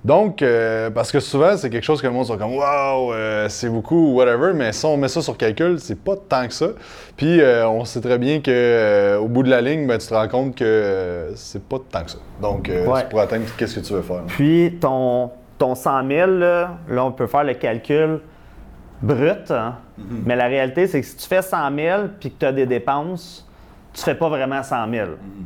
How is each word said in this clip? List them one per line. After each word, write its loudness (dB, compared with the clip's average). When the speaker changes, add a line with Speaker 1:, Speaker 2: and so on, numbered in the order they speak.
Speaker 1:
Donc, 2
euh, 2
parce -2
que 2
souvent, 2
c'est -4
quelque -4
chose 0
que -4
le 0
monde -2
sont -4
comme, « -4
Wow, 0
euh, -2
c'est -6
beaucoup » -2
ou 2
whatever, 4
mais 0
si -4
on 2
met 0
ça -2
sur -6
calcul, 0
c'est -10
pas -2
tant -2
que -10
ça. -2
Puis, 4
euh, 6
on 0
sait -8
très 2
bien 0
que, -2
euh, 4
au 0
bout 2
de 2
la 6
ligne, 0
ben, 2
tu -8
te -4
rends 2
compte -2
que, -2
euh, 0
c'est -14
pas -8
tant -4
que -12
ça. -16
Donc, -4
euh, 0
Speaker 2:
Ouais. 2
Speaker 1:
c'est -6
pour 0
atteindre 0
qu'est-ce -4
que -8
tu -6
veux 0
faire. -6
Speaker 2:
Puis, 2
ton, 0
ton 2
cent 0
mille, 2
là, 0
là, 0
on -2
peut -4
faire 0
le -2
calcul 0
brut, 0
hein. -2
Speaker 1:
Mhm. -10
Speaker 2:
Mais 0
la 2
réalité, 0
c'est -2
que -8
si -18
tu -14
fais 2
cent -2
mille -2
puis -10
que -20
t'as 0
des 2
dépenses, -4
tu -14
fais 0
pas 0
vraiment -2
cent -4
mille. -4
Speaker 1:
Mhm. -14